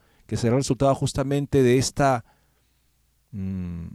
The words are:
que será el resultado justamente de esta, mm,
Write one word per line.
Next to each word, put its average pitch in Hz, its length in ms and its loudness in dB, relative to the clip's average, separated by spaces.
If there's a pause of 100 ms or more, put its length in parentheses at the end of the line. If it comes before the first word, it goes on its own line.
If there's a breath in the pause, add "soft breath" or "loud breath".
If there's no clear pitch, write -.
(260)
que 110 120 -4
será 117 160 0
el 135 80 2
resultado 135 340 0
justamente 143 640 0
de 123 160 6
esta, 131 460 0 (1080)
mm, 92 640 -8